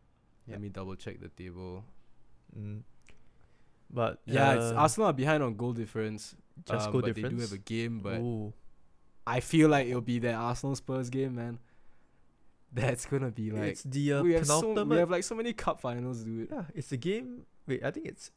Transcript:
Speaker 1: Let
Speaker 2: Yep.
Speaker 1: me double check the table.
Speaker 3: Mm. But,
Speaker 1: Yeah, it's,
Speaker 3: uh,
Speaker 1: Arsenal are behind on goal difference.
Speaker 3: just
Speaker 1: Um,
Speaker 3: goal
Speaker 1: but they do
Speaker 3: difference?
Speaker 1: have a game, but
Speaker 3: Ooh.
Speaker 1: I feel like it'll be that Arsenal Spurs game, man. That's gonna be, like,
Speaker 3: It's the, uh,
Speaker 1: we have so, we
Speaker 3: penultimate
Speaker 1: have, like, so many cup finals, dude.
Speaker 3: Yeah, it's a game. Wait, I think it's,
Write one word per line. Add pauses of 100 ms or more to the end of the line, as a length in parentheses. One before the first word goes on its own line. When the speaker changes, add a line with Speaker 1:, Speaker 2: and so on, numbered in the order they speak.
(480)
Speaker 1:
Let
Speaker 2:
Yep.
Speaker 1:
me
double
check
the
table. (720)
Speaker 3:
Mm. (1080)
But,
Speaker 1:
Yeah,
it's,
Speaker 3:
uh,
Speaker 1:
Arsenal
are
behind
on
goal
difference. (300)
Speaker 3:
just
Speaker 1:
Um,
Speaker 3:
goal
Speaker 1:
but
they
do
Speaker 3:
difference?
Speaker 1:
have
a
game,
but
Speaker 3:
Ooh. (760)
Speaker 1:
I
feel
like
it'll
be
that
Arsenal
Spurs
game,
man. (1120)
That's
gonna
be,
like,
Speaker 3:
It's
the,
uh,
Speaker 1:
we
have
so,
we
Speaker 3:
penultimate
Speaker 1:
have,
like,
so
many
cup
finals,
dude.
Speaker 3:
Yeah,
it's
a
game. (220)
Wait,
I
think
it's,